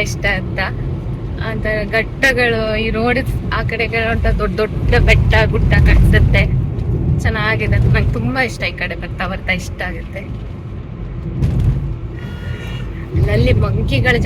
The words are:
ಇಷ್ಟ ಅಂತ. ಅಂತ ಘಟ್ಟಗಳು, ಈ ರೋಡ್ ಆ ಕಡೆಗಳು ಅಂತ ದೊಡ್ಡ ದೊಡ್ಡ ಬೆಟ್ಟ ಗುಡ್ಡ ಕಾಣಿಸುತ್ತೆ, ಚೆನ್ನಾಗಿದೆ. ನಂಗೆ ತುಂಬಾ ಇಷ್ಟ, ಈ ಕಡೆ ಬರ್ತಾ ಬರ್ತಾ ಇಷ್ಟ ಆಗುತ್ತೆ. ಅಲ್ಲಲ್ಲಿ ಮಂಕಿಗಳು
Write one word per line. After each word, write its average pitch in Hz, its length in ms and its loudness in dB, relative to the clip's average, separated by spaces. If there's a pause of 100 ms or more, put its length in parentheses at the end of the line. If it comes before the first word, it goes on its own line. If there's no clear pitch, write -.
ಇಷ್ಟ - 180 -4 (160)
ಅಂತ. 185 180 -4 (920)
ಅಂತ 220 160 -4 (300)
ಘಟ್ಟಗಳು, 233 640 0 (240)
ಈ 226 140 -2
ರೋಡ್ 240 200 0 (380)
ಆ 226 140 -2
ಕಡೆಗಳು 226 440 -2
ಅಂತ 220 120 0 (140)
ದೊಡ್ಡ 202 200 -2
ದೊಡ್ಡ - 340 0 (140)
ಬೆಟ್ಟ 220 260 4 (180)
ಗುಡ್ಡ - 200 2 (140)
ಕಾಣಿಸುತ್ತೆ, - 560 6 (840)
ಚೆನ್ನಾಗಿದೆ. 214 540 0 (160)
ನಂಗೆ - 240 2
ತುಂಬಾ 254 320 -2
ಇಷ್ಟ, - 120 -8 (100)
ಈ - 100 -10
ಕಡೆ 175 200 -4
ಬರ್ತಾ 180 300 -6
ಬರ್ತಾ 185 200 -4
ಇಷ್ಟ 180 360 -6
ಆಗುತ್ತೆ. - 340 -10 (3000)
ಅಲ್ಲಲ್ಲಿ 226 360 4 (120)
ಮಂಕಿಗಳು 240 600 2